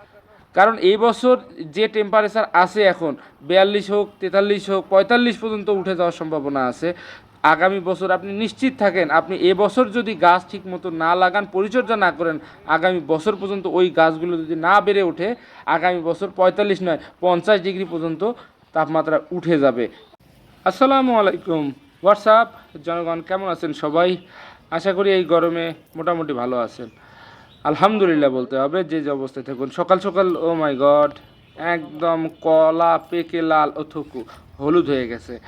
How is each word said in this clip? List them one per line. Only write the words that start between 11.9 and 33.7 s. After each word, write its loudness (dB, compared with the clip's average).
না 2
করেন, -4
আগামী 0
বছর -2
পর্যন্ত -6
ওই 2
গাছগুলো 0
যদি -6
না 4
বেড়ে 0
ওঠে, -4
আগামী 0
বছর -6
পঁয়তাল্লিশ 2
নয়, -2
পঞ্চাশ 2
ডিগ্রি -6
পর্যন্ত -4
তাপমাত্রা 0
উঠে -2
যাবে। 0
আসসালামু 2
আলাইকুম, 0
what's 2
up 2
জনগণ, -6
কেমন -6
আছেন -6
সবাই? 0
আশা -2
করি 2
এই 2
গরমে 0
মোটামুটি -4
ভালো -4
আছেন। -6
আলহামদুলিল্লাহ 2
বলতে -4
হবে, -2
যে -6
যে -6
অবস্থায় -8
থাকুন। -8
সকাল 0
সকাল, 0
oh -2
my 0
god, 4
একদম -4
কলা 4
পেকে -4
লাল, 2